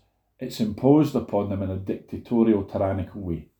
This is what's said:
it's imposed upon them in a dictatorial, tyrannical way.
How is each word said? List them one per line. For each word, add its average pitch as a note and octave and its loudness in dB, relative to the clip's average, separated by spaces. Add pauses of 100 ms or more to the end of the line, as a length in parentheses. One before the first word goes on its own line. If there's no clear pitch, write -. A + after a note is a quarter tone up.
(380)
it's B2 -10
imposed C3+ 4
upon G2+ -2
them G2 -4
in F#2 -4
a F#2+ -4
dictatorial, A2 0
tyrannical F#2+ -4
way. E2+ -8 (120)